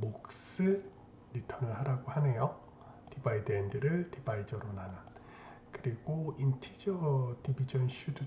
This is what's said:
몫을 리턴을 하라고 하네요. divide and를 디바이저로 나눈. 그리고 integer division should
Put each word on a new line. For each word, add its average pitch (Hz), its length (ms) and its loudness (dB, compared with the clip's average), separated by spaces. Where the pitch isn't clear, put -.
몫을 - 920 0
리턴을 113 440 -2
하라고 135 320 0
하네요. 139 500 4
divide 107 440 0
and를 147 560 2
디바이저로 104 640 -4
나눈. 92 240 -6
그리고 156 680 -2
integer 135 1040 2
division 131 480 2
should - 360 -4